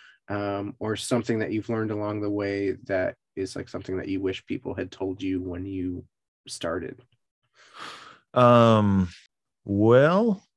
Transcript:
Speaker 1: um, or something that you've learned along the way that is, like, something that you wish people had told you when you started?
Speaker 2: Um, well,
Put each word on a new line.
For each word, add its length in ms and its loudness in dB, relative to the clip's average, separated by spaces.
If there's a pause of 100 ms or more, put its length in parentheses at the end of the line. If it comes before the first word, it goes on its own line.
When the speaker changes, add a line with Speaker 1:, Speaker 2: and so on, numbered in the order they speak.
(280)
Speaker 1:
um, 500 -6
or 160 -4
something 440 -2
that 120 -4
you've 180 -4
learned 220 -2
along 300 -4
the 80 -4
way 420 -2 (140)
that 300 -2 (200)
is, 200 -6
like, 140 -10
something 280 -8
that 100 -6
you 120 -4
wish 280 -4
people 260 -8
had 180 -8
told 300 -8
you 200 -4
when 240 -8
you 380 -6 (440)
started? 520 -8 (1300)
Speaker 2:
Um, 760 6 (540)
well, 800 4 (140)